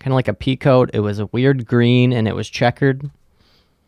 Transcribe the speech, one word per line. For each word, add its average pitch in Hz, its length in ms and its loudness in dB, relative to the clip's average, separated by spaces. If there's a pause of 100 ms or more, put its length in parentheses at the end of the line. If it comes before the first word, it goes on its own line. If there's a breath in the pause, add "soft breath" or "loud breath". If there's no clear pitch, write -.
kinda 131 140 -4
like 127 140 0
a 104 60 -4
pea 131 220 -4
coat. 127 360 2
It 113 80 0
was 104 180 -4
a 104 80 -6
weird 127 400 0
green 123 460 2
and 113 140 -2
it 92 80 -2
was 101 140 -8
checkered. 135 600 -2 (760)